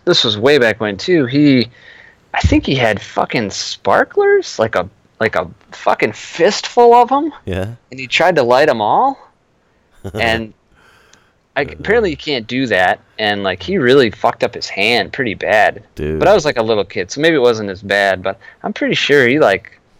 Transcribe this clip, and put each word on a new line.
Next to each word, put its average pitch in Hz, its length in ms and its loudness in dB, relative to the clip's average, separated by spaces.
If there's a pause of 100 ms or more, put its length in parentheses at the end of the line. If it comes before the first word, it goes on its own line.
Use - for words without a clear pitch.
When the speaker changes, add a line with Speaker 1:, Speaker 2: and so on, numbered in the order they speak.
Speaker 1:
this 175 180 2
was 110 140 -2
way 139 220 4
back 113 220 0
when, 104 180 -4
too. 170 260 0
He, 135 460 2 (640)
I - 60 -4
think 302 260 2
he 151 80 -2
had 113 260 0
fucking - 520 -4
sparklers, - 1080 0
like 110 160 0
a, 90 120 -2 (320)
like 110 160 -2
a 85 140 -4 (240)
fucking - 400 -2
fistful - 800 2
of 240 180 4
'em. 285 220 -2 (140)
Speaker 2:
Yeah. 117 300 -6 (140)
Speaker 1:
And 131 80 -18
he 131 80 -12
tried 165 300 2
to 143 60 4
light 123 260 4
'em 117 140 0
all. 202 340 0 (880)
Speaker 2:
<laughs> 98 80 -12
Speaker 1:
And 113 400 -2 (1040)
I, 139 80 -2
Speaker 2:
Uh. - 160 -16
Speaker 1:
apparently 196 300 -2
you 139 80 -8
can't 127 280 -6
do 127 200 -4
that. 95 340 0 (180)
And, 104 240 -2
like, 95 200 -4
he 190 140 -4
really 127 340 4
fucked - 340 -4
up 113 100 -4
his - 140 -8
hand 104 440 -2
pretty 117 220 -6
bad. 90 480 0 (120)
Speaker 2:
Dude. 76 240 -6
Speaker 1:
But 143 100 2
I 196 40 6
was, 185 140 2
like, 135 100 -4
a 117 60 0
little 110 240 0
kid, 92 240 -8
so 139 100 -10
maybe 165 160 2
it 139 40 0
wasn't 110 280 0
as 95 140 -10
bad. 98 400 0
But 98 160 -6 (240)
I'm 208 100 -6
pretty 254 220 -4
sure 139 320 2
he, 131 140 2
like, 98 380 0 (220)